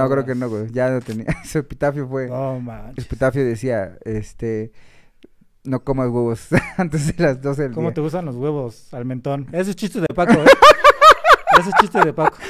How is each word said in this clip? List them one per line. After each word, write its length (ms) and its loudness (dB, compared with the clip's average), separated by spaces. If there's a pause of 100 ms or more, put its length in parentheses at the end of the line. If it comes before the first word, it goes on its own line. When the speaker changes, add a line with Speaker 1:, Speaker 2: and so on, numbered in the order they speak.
Speaker 1:
palabras. 180 0
Speaker 2:
que 80 -4
no, 140 -4
güey, 240 -6
ya 180 0
no 100 -2
tenía. 260 -8
<laughs> 180 -4
Su 140 -6
epitafio 500 -4
fue, 180 -6
Speaker 1:
No 340 -6
manches. 440 -12
Speaker 2:
su 40 -14
epitafio 360 0
decía, 600 -4
este, 680 -6 (920)
"No 200 -4
comas 240 -2
huevos 420 -2
<laughs> 260 0
antes 400 -2
de 60 -2
las 180 0
doce 220 -4
del 100 -4
Speaker 1:
¿Cómo 160 -4
Speaker 2:
día". 60 -6
Speaker 1:
te 60 -4
gustan 240 -4
los 120 -8
huevos 580 -6
al 100 -10
mentón? 480 -6
Ese 180 -4
es 60 -8
chiste 240 -6
de 80 0
Paco, 260 2
¿eh? 100 4
Speaker 2:
<laughs> 1120 6
Speaker 1:
Ese 120 -2
es 100 -2
chiste 240 2
de 80 0
Paco. 240 -2 (140)